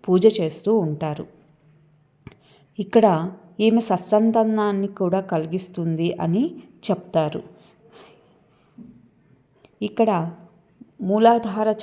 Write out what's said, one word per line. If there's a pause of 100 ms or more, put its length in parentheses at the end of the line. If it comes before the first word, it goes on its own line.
పూజ
చేస్తూ
ఉంటారు. (1500)
ఇక్కడ (280)
ఈమె
సత్సంతానాన్ని
కూడా
కలిగిస్తుంది
అని (360)
చెప్తారు. (2250)
ఇక్కడ (720)
మూలాధార